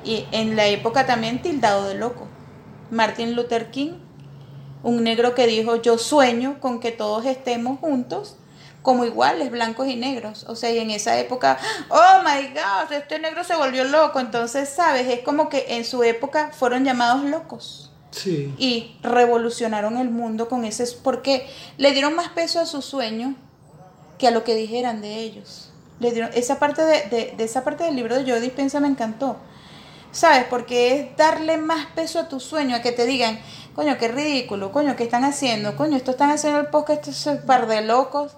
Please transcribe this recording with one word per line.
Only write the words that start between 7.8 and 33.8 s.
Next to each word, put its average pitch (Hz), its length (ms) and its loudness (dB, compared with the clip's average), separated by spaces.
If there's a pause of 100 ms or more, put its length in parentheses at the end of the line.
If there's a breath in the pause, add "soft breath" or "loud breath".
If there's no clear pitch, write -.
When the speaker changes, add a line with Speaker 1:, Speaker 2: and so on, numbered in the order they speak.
Speaker 1:
como 247 240 2
iguales, 247 460 2
blancos 233 360 -2
y 254 80 -2
negros". 233 520 -6
O 233 80 -10
sea, 233 160 -2
y 226 80 0
en 220 120 -2
esa 233 280 0
época, 254 380 0 (320 loud breath)
"Oh 370 340 8
my 277 240 0
God, 311 460 -2
este 294 260 -6
negro 320 240 -4
se 359 120 -2
volvió 262 280 2
loco". 294 360 4
Entonces, 240 500 -2
¿sabes? 269 380 2
Es 247 120 0
como 294 300 0
que 277 160 -2 (120)
en 226 80 -4
su 240 180 0
época 277 540 0
fueron 254 280 2
llamados 247 400 2
locos. - 600 -8 (260)
Speaker 2:
Sí. 143 460 -4
Speaker 1:
Y 233 460 -2
revolucionaron 233 960 2
el 254 100 -2
mundo 233 400 -4
con 240 160 -2
ese, 220 180 -6 (200)
porque 254 440 0 (300 loud breath)
le 277 140 6
dieron 285 240 2
más 339 140 -2
peso 330 300 -2
a 330 60 0
su 302 160 -8
sueño 240 540 -6 (840)
que 254 100 2
a 233 40 8
lo 226 120 2
que 233 120 0
dijeran 220 460 -4
de 208 180 -10
ellos. 214 520 -14 (280)
Le 240 120 2
dieron, 226 220 -4
esa 247 240 0
parte 294 240 2
de, 311 300 4
de, 226 260 -2
de 226 60 -2
esa 220 200 -2
parte 294 200 -4
del 311 120 0
libro 233 220 -2
de 277 120 0
Joe 233 120 0
Dispenza 269 380 -2
me 285 80 2
encantó. 240 500 -4 (720 loud breath)
¿Sabes? 277 380 6
Porque 247 500 2
es - 180 -10
darle 320 420 2
más 311 340 -2
peso 320 260 -4
a 330 80 -2
tu 269 120 -8
sueño, 277 360 -2
a 233 60 -4
que 240 100 0
te 240 140 0
digan, 233 340 0 (360 loud breath)
"Coño, 294 240 0